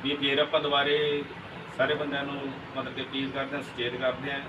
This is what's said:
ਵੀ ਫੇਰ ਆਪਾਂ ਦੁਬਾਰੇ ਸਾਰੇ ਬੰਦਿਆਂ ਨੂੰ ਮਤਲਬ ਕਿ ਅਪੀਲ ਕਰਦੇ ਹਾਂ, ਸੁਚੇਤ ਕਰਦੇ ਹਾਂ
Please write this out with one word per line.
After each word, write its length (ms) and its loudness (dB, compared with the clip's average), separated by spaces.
ਵੀ 120 2
ਫੇਰ 240 2
ਆਪਾਂ 220 4
ਦੁਬਾਰੇ 640 4
ਸਾਰੇ 160 4
ਬੰਦਿਆਂ 300 0
ਨੂੰ 120 -4
ਮਤਲਬ 200 -4
ਕਿ 60 -4
ਅਪੀਲ 300 -2
ਕਰਦੇ 240 -2
ਹਾਂ, 80 -2
ਸੁਚੇਤ 380 -4
ਕਰਦੇ 300 0
ਹਾਂ 180 -2